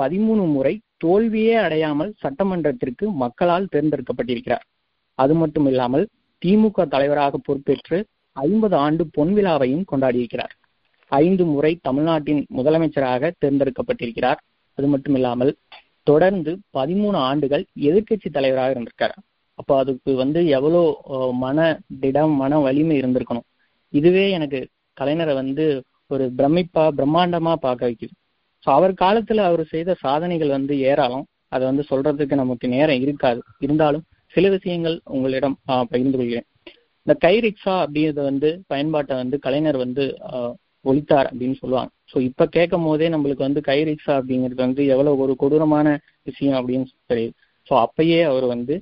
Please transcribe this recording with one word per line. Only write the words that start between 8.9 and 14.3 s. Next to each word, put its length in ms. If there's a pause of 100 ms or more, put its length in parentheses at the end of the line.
பொன் 240
விழாவையும் 560
கொண்டாடியிருக்கிறார். 680 (480)
ஐந்து 380
முறை 360
தமிழ்நாட்டின் 640 (100)
முதலமைச்சராக 760 (140)
தேர்ந்தெடுக்கப்பட்டிருக்கிறார். 920 (360)